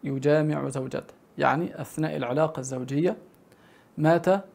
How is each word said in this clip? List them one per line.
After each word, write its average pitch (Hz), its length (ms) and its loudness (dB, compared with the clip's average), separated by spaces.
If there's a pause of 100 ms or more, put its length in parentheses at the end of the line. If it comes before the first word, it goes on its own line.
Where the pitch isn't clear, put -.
يجامع 147 640 2
زوجته، 135 440 -8 (240)
يعني 143 440 0
أثناء 156 360 -4
العلاقة 139 420 0
الزوجية 135 580 -2 (800)
مات 165 280 4 (300)